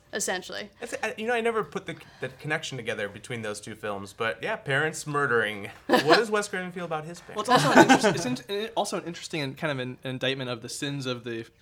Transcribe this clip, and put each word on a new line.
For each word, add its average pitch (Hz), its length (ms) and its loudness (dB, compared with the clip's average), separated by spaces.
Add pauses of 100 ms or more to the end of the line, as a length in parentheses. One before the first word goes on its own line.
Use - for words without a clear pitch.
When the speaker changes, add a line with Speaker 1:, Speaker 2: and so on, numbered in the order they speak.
(120)
Speaker 1:
essentially. 202 580 -4 (100)
Speaker 2:
That's, 240 220 -8
I, 214 160 -4
you 214 80 -4
know, 240 80 2
I 233 60 2
never 226 240 2
put - 220 -8
the, 160 100 -8 (240)
the 131 80 -6
connection 156 500 -4
together 107 300 -4
between 110 340 -8
those 104 180 -4
two 110 140 -10
films, 101 420 -6
but 113 260 -2
yeah, 208 140 -4
parents 151 500 -2
murdering. 117 640 0 (180)
What 240 320 6
does 220 120 2
Wes 208 180 0
Craven 180 240 -6
feel 175 140 -6
about 156 180 -4
his 170 160 -12
parents? - 280 -6
Speaker 3:
Well, 247 80 8
it's - 100 6
also - 120 8
an 320 120 10
interest-, 208 360 6 (140)
it's - 80 -
in-, 202 260 -4
also 202 240 0
an 151 60 -6
interesting 165 380 -6
and 135 140 -4
kind 160 140 -2
of 135 80 -2
an, 127 260 -6
an 131 60 -4
indictment 131 400 -2
of 117 120 -6
the 120 60 -12
sins 143 380 -4
of 120 180 -4
the 117 200 -6 (180)